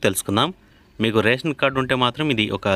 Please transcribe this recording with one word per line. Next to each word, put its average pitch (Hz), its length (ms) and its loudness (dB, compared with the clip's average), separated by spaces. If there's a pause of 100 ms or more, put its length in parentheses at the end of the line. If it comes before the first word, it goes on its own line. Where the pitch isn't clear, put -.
తెలుసుకుందాం. 107 440 0 (500)
మీకు 107 280 0
రేషన్ 131 340 -2
కార్డు 135 220 0
ఉంటే 131 120 -2 (100)
మాత్రం 123 300 -2
ఇది 110 100 0 (120)
ఒక - 200 -4